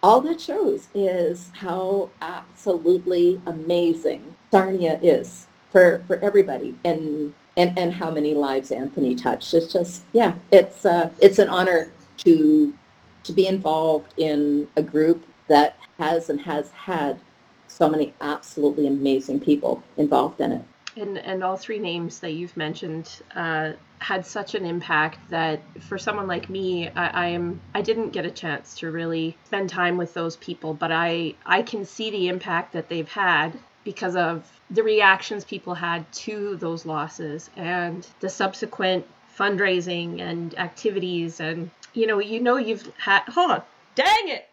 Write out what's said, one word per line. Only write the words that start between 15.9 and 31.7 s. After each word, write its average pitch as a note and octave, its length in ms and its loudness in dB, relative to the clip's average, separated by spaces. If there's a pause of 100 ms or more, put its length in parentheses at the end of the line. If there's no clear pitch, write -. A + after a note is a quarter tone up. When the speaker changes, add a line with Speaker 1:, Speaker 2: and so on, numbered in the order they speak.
Speaker 1:
has E3 320 -2
and C#3+ 100 -2
has D3+ 300 -6
had D#3 500 -4 (480)
so - 180 2
many D3+ 360 0
absolutely D3 640 -2
amazing C3+ 520 0
people C#3+ 440 0 (160)
involved C#3+ 420 2
in A#2+ 120 0
it. - 100 -6 (340)
Speaker 2:
And, G3+ 220 -8
and F#3+ 260 -6
all F#3+ 140 -2
three A3 200 -8
names E3+ 420 -6
that D#3+ 120 -8
you've F3 240 -10
mentioned, D#3+ 640 -8 (160)
uh, D#3 360 -4 (280)
had F#3 240 -6
such G#3 300 -10
an F#3+ 100 -4
impact E3 540 -2 (100)
that D#3+ 320 -2 (180)
for - 200 -10
someone G#3 280 -6
like F3 220 -6
me, F#3 400 -4
I, F3 200 -4
I F3 200 -2
am, F3 320 -4 (140)
I G3+ 80 -2
didn't A3 280 -2
get E3 140 -6
a F3 60 -4
chance - 480 -8
to E3 120 -8
really E3 540 -4
spend G3 240 -4
time F3+ 300 0
with F3 160 -6
those E3 220 -6
people, D#3+ 360 -10
but D#3+ 180 -4
I, E3 440 -2 (100)
I F#3 160 2
can A3 240 -6